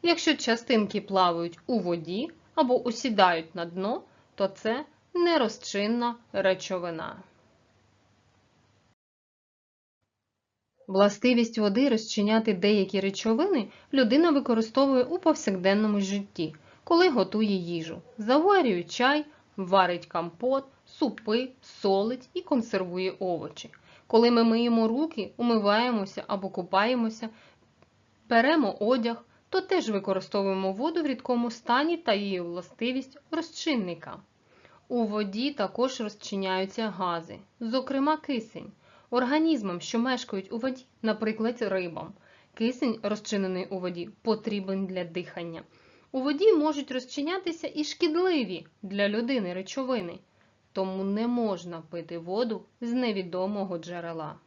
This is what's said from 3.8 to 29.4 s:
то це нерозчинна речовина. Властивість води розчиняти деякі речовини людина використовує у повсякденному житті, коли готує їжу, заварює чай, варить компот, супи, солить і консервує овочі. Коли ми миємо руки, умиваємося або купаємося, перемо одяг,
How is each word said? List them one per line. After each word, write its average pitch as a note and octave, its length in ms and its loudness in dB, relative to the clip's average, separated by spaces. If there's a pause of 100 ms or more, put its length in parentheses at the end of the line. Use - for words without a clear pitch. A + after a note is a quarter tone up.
то G3 120 0
це A3+ 380 -4 (280)
нерозчинна A#3+ 1000 0 (180)
речовина. F#3 920 -2 (3750)
Властивість A3 680 4
води G#3+ 320 4
розчиняти A3 640 2
деякі G3 460 2
речовини A3+ 680 0 (260)
людина C#4 380 6
використовує B3+ 720 2
у D#4 160 -2
повсякденному G#3 800 2
житті, G3 560 -4 (280)
коли F4 260 6
готує G#3+ 460 2
їжу, E3+ 460 -6 (160)
заварює C4 680 4
чай, C#4+ 420 0 (320)
варить F3+ 480 2
компот, E3+ 580 -2 (220)
супи, B3 640 -2 (120)
солить G#3 720 -2
і F4+ 80 -4
консервує F#3 760 -2
овочі. - 500 -6 (380)
Коли A#3 240 6
ми A#3 120 6
миємо A3+ 440 4
руки, A#3 500 -2
умиваємося A3 920 0
або G3 220 -4
купаємося, A3 800 0 (1000)
перемо A#3+ 520 4
одяг, A#3 460 0 (240)